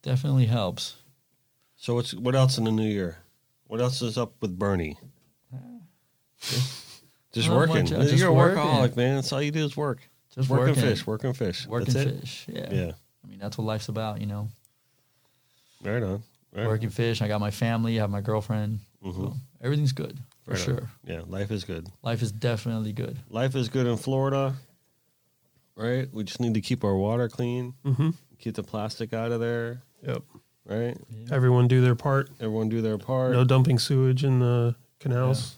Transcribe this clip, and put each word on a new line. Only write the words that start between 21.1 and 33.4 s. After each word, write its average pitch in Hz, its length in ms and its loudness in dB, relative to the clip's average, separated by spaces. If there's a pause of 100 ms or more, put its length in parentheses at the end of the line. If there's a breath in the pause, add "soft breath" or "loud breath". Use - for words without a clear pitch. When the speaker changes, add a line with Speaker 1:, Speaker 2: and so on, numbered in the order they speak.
Speaker 2:
life 98 240 -6
is 98 120 -4
good. 82 240 -8 (160)
Speaker 1:
Life 117 180 -2
is 110 100 -2
definitely 110 600 -4
good. 120 240 -6 (120)
Speaker 2:
Life 127 260 -2
is 127 140 -2
good 131 180 0
in 117 100 0
Florida, 135 580 0 (1200)
right? 127 380 -2
We 107 100 -6
just - 160 -10
need 117 160 0
to 107 60 2
keep - 220 -2
our 101 120 2
water 110 340 0
clean, 123 440 -4 (120)
Speaker 3:
Mm-hmm. 139 240 2 (300)
Speaker 2:
keep 110 160 -6
the 107 80 -6
plastic 107 500 -6
out 113 180 -2
of 117 80 -2
there, 117 420 -4 (240)
Speaker 3:
Yep. 123 180 -6 (420)
Speaker 2:
right? 117 320 -4 (120)
Speaker 1:
Yeah. 113 260 -6
Speaker 3:
Everyone 123 320 6
do 127 140 6
their 123 140 6
part. 135 340 0 (100)
Speaker 2:
Everyone 110 300 0
do 113 120 -2
their 110 160 0
part. 127 340 0
Speaker 3:
No 127 120 6